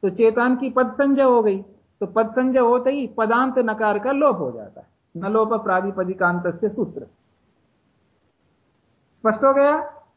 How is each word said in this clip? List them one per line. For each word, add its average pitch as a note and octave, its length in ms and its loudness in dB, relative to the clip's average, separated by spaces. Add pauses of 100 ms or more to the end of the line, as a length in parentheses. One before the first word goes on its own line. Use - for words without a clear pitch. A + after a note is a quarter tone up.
तो G3 80 0
चेतान A#3 460 2
की B3+ 140 -4
पद B3+ 220 0
संज्ञा C#4 320 2
हो A#3+ 180 4
गई, G3 200 0 (380)
तो G3+ 60 -4
पद A3 260 -2
संज्ञा B3+ 300 2
होते B3 280 2
ही C#4 160 -4
पदांत B3 520 0
नकार G#3+ 400 0
का A#3+ 140 -2
लोप C#4 260 2
हो C3+ 140 -6
जाता G#2+ 280 -16
है। - 60 -20 (300)
नलोप G#3+ 360 0
प्रातिपदिकांत F#3 960 -2
से F3 220 -4
सूत्र - 380 -8 (2000)
स्पष्ट A3 260 -2
हो C4+ 100 6
गया? D4 380 2 (240)